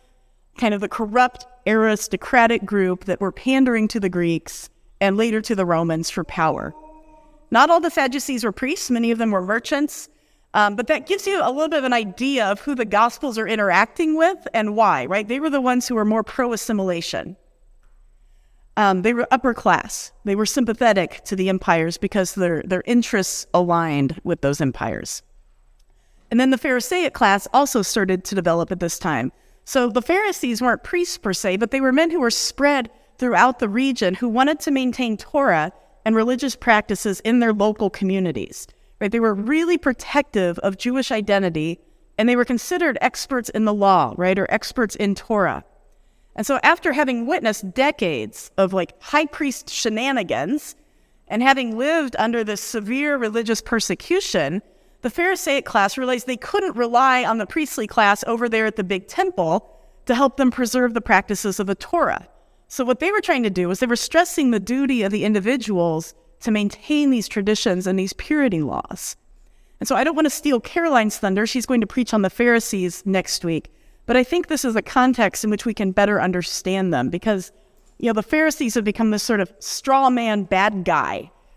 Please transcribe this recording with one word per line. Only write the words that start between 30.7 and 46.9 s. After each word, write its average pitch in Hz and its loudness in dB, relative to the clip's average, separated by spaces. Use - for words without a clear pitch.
priests 349 -4
per 196 -4
se, 185 -2
but 220 -2
they 269 0
were 262 2
men 311 4
who 330 -2
were 240 2
spread 269 0
throughout 247 4
the 233 -2
region 226 0
who 247 -2
wanted 269 2
to - -4
maintain 254 -2
Torah 190 0
and 220 2
religious 240 0
practices 208 0
in 233 2
their 233 2
local 208 0
communities. 185 -4
Right? 202 -2
They 233 0
were 226 2
really 311 0
protective 233 0
of 190 -2
Jewish 254 -2
identity, 196 0
and 220 2
they 247 4
were 240 4
considered 277 -2
experts 247 -2
in 220 -2
the 208 2
law, 185 4
right, 185 2
or 190 0
experts - -2
in 202 0
Torah. 170 -2
And 214 -6
so 269 0
after 330 4